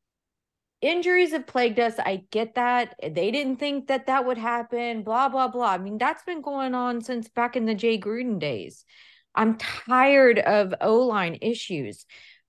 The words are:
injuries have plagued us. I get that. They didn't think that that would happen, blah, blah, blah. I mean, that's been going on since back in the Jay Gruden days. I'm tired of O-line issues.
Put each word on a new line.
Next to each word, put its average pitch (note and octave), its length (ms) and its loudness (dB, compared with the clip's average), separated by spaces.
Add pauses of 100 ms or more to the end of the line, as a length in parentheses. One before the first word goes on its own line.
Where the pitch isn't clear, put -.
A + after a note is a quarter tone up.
(800)
injuries F4 500 2
have D#4 160 -6
plagued A#3+ 320 0
us. A3+ 200 2
I F#3+ 320 -4
get A3 240 -4
that. B3 460 0
They E3+ 300 -2
didn't C4 260 -2
think C#4+ 300 -4
that C4+ 200 -2
that C4 180 0
would B3 120 -2
happen, A#3 640 -4
blah, A#3+ 260 0
blah, C4 180 0
blah. A#3+ 240 -2
I F#3 60 0
mean, G3+ 200 -8
that's C#4+ 260 -2
been E4 180 -8
going C4+ 340 -4
on B3 260 -2
since A#3 280 -8
back A#3+ 260 -2
in A3+ 100 -2
the A3 100 0
Jay A3+ 220 0
Gruden G#3+ 420 -4
days. C3 460 -8 (500)
I'm A3 220 2
tired B3+ 800 4
of G3 420 2
O-line G#3+ 600 2
issues. D#3+ 640 -6 (440)